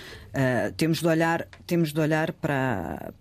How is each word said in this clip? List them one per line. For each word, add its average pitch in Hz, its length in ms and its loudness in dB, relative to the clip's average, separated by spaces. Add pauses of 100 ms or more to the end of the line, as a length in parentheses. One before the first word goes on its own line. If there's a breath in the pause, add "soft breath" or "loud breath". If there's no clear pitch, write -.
(380 loud breath)
ah, 120 380 2
temos 160 240 0
de 165 80 0
olhar, 165 400 2 (180)
temos 170 280 2
de 156 80 0
olhar 156 320 2
para, 131 880 -2